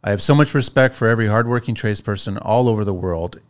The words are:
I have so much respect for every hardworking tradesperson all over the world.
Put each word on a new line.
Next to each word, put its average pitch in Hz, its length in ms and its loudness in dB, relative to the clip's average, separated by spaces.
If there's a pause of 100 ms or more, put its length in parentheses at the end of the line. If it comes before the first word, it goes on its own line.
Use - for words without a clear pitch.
I - 60 -4
have 101 120 0
so 147 140 4
much 147 180 4
respect 131 400 2
for 113 140 -2
every 113 200 2
hardworking 117 480 0
tradesperson 104 640 -4
all 120 260 2
over 107 160 0
the 101 100 -2
world. 87 460 -6 (100)